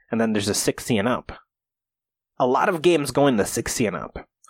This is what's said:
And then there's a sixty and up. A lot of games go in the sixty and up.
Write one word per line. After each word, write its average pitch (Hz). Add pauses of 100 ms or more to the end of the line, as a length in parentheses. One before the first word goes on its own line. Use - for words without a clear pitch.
(100)
And 113
then 113
there's 104
a 98
sixty -
and 104
up. 117 (1080)
A 131
lot 135
of 170
games 156
go 143
in 127
the 98
sixty -
and 90
up. - (220)